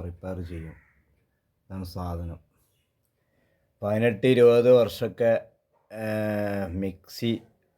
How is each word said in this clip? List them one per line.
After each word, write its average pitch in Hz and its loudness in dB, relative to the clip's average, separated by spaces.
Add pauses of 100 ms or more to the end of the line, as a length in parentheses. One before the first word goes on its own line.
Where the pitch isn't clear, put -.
റിപ്പയർ 90 -12 (120)
ചെയ്യും. 80 -12 (880)
ഇതാണ് 95 -12
സാധനം. 85 -10 (1400)
പതിനെട്ട് 107 0
ഇരുപത് 120 6 (100)
വർഷമൊക്കെ, 117 -2 (600)
ഏ, 110 -12 (760)
മിക്സി 98 -6 (460)